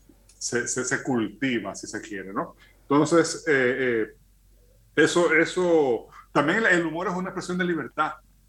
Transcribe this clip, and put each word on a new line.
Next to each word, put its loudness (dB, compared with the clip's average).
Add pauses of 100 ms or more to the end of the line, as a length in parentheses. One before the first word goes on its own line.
(380)
se, -4
se, -4
se -4
cultiva, -4
si -14
se -10
quiere, -12
¿no? -8 (280)
Entonces, 2
eh, 2
eh, -2 (800)
eso, 4
eso, 2 (260)
también 2
el 2
humor -4
es -2
una -6
expresión -6
de 0
libertad. -2 (360)